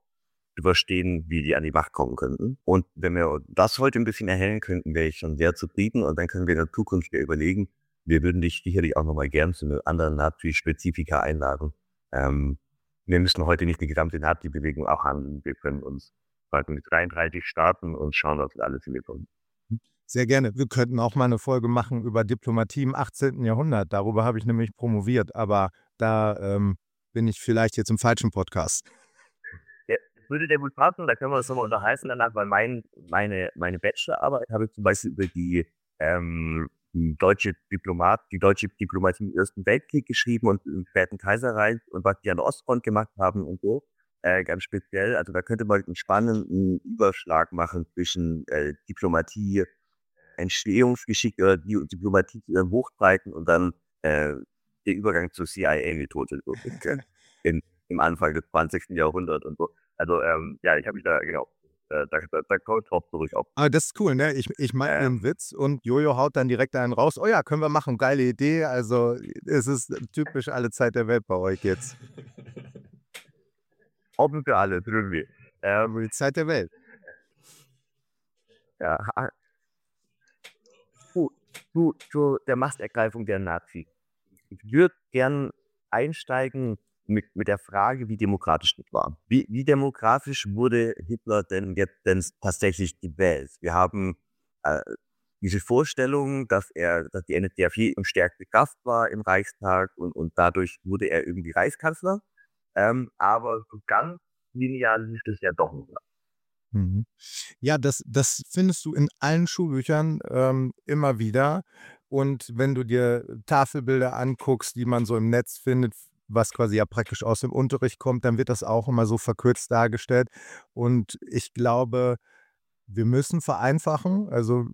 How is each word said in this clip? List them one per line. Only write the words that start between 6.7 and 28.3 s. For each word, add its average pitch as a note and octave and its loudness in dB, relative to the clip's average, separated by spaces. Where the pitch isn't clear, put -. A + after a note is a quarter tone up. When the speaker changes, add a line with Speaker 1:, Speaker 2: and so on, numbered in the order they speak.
Speaker 1:
Zukunft F#2 -2
ja - 0
überlegen, D#2+ 0
wir D#2+ 4
würden F2 2
dich E2 -2
sicherlich F2 0
auch D#2 2
nochmal D2+ -2
gern D2+ 2
zu - -8
einem D2 -2
anderen D#2 0
Nazi-Spezifika D#2 -2
einladen. D2 -2
Ähm, C#2 0
wir F2 4
müssen F2 0
heute E2+ 2
nicht E2 0
die E2 -2
gesamte D#2+ -2
Nazi-Bewegung D2+ -2
auch - 0
handeln. C#2+ -4
Wir C#2 -6
können C#2 -6
uns C2+ -12
quasi D2 -2
mit D2 -8
dreiunddreißig E2+ 0
starten E2 0
und D2+ -4
schauen, D2+ 0
was C#2 -4
wir A1 -4
alles C2+ -6
hinbekommen. C2 -10
Speaker 2:
Sehr B2 0
gerne. B2+ 4
Wir C3 0
könnten B2 0
auch A#2 0
mal C3+ 4
eine A#2+ 2
Folge B2 0
machen A#2+ 0
über A2+ 2
Diplomatie A2+ -2
im C3+ 0
achtzehnten C3+ -2
Jahrhundert. A2+ 0
Darüber G#2+ 0
habe A2+ 0
ich A2 -6
nämlich A2+ 0
promoviert, A2+ 0
aber G2+ 2
da, A2 2
ähm, G2 0
bin A2+ 2
ich G#2+ -2
vielleicht A2+ 2
jetzt A2 0
im A2 2
falschen A#2 2
Podcast. - -4